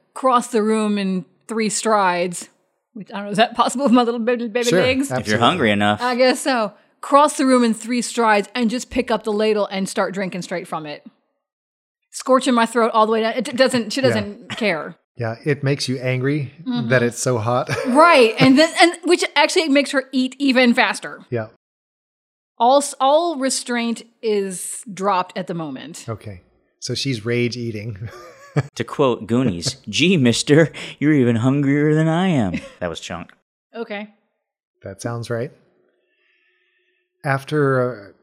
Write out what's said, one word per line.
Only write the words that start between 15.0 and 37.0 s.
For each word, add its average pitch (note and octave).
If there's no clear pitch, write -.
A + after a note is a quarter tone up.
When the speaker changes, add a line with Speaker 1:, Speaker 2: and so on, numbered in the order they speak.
Speaker 2:
Yeah, A2+
it -
makes C#3+
you B2+
angry B2+
Speaker 1:
Mm-hmm. G3
Speaker 2:
that B2
it's A#2+
so B2+
hot. B2
<laughs> -
Speaker 1:
Right, C4+
and C4
then, D#4+
and F4
which F4
actually D#4
makes C#4
her C4
eat B3+
even B3+
faster. G3
Speaker 2:
Yeah. A2
Speaker 1:
All C4
s-, C#4
all D4+
restraint A#3+
is G3
dropped F#3+
at F#3+
the F#3
moment. D3
Speaker 2:
Okay, G#2
so -
she's A#2
rage A#2+
eating. A2+
<laughs> -
Speaker 3:
To A2+
quote B2
Goonies, A2
"Gee, D3+
mister, C#3+
you're D3+
even A#2+
hungrier C#3+
than D#3
I E3+
am." A2+
That F2+
was E2
Chunk. F2
Speaker 1:
Okay. G#3+
Speaker 2:
That G2
sounds A#2
right. A#2+